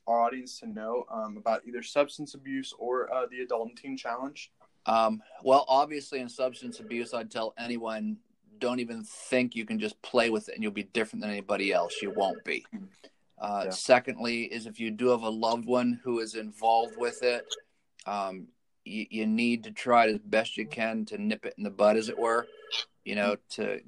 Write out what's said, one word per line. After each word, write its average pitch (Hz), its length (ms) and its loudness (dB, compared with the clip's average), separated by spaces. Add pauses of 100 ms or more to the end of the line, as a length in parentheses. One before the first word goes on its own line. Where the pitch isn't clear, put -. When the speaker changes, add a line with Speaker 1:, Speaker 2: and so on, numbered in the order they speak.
Speaker 1:
our 117 140 4
audience 127 400 -2
to 117 60 -14
know, 113 440 -4
um, 110 240 -8
about 113 320 -2
either 120 160 -8
substance 147 520 -2
abuse 135 420 -8
or, 123 360 -2
uh, 127 120 0
the 123 160 -8
Adult 117 260 -2
and 120 100 -18
Teen 135 200 -8
Challenge? 127 520 -8 (360)
Speaker 2:
Um, 113 360 4 (220)
well, 131 240 8
obviously 139 540 2
in 120 80 -8
substance 127 500 -6
abuse, 117 340 -6
I'd 113 160 -4
tell 113 280 -4
anyone, 113 600 -4 (420)
don't 123 220 0
even 113 240 -8
think 127 500 0
you 113 100 -4
can 110 140 -2
just 107 220 -4
play 117 280 4
with 107 200 0
it - 60 -8
and 110 60 -6
you'll 107 120 -2
be 104 100 -4
different 113 380 -2
than 107 80 -4
anybody 98 420 0
else. 87 300 0
You 98 100 -4
won't 95 320 0
be. 67 220 -4 (720)
Uh, 101 280 -4
Speaker 1:
Yeah. 95 40 -2
Speaker 2:
secondly, 117 840 2
is 113 140 -6
if 110 160 -12
you 113 100 -2
do 117 160 0
have 120 140 6
a 110 80 -2
loved 113 360 0
one 123 280 2 (100)
who 120 160 0
is 110 160 -6
involved 113 600 2
with 120 260 -2
it, 123 240 0 (580)
um, 95 440 -4 (360)
y-, 107 240 -6
you 110 160 -2
need 117 380 2
to 110 80 -12
try 117 380 6
as 107 100 0
best 107 380 0
you 110 100 -4
can 113 380 -2
to 107 120 -8
nip 107 280 -2
it - 120 -8
in 98 60 -8
the 101 60 -4
bud, 104 260 6
as 110 140 2
it - 100 -6
were, 117 300 2 (560)
you 104 100 -4
know, 104 220 2 (140)
to 101 360 -4